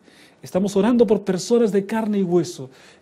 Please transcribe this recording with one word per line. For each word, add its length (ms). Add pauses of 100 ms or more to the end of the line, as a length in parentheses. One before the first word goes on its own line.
(420)
Estamos 320
orando 320
por 160
personas 480
de 140
carne 340
y 40
hueso, 480 (320)